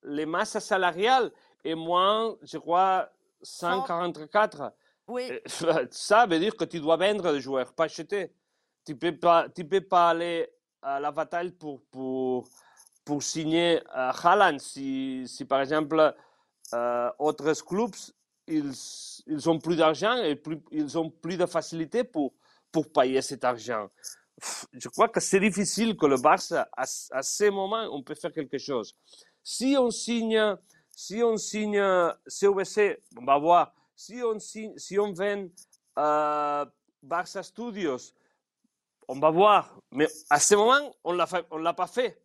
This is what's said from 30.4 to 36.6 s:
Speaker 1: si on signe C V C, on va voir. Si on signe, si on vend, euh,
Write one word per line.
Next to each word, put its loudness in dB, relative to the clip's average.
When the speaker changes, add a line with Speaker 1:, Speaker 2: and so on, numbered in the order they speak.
Speaker 1:
si -6
on 4
signe -2
C 2
V 2
C, 0
on -16
va 4
voir. 4
Si -16
on -2
signe, -14
si -4
on 0
vend, -4
euh, 0